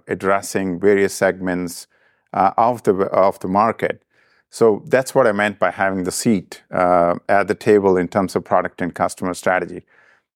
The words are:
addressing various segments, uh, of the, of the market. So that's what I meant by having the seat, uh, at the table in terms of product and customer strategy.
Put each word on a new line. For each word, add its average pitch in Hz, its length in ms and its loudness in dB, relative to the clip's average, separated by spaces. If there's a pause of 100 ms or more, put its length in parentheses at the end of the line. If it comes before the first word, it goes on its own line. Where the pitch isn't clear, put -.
addressing 95 720 -2
various 98 340 2
segments, 90 760 -4 (480)
uh, 95 220 2
of 117 260 0
the, 104 100 2 (320)
of 98 140 0
the - 80 -8
market. 101 560 -2 (480)
So 107 340 2
that's 131 300 -2
what 135 120 4
I 107 40 2
meant 104 260 -2
by 92 140 0
having 95 340 -2
the 87 60 -4
seat, - 600 -2
uh, 87 440 2 (120)
at 98 200 2
the 104 80 -2
table 98 420 4
in 87 100 -2
terms 95 280 -2
of 90 80 -4
product 90 380 -2
and 87 120 -6
customer 90 400 -4
strategy. 90 480 -4 (540)